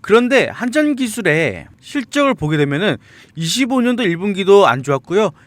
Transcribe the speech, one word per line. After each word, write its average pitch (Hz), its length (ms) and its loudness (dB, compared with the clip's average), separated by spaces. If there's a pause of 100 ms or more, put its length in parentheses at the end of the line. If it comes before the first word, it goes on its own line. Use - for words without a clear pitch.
그런데 233 480 2
한전기술의 220 1160 -2 (140)
실적을 277 540 -2
보게 151 220 -4
되면은 147 400 0 (380)
이십오 226 460 -2
년도 240 240 0
일 170 140 -2
분기도 196 480 4
안 127 160 0
좋았고요. 151 480 -2 (160)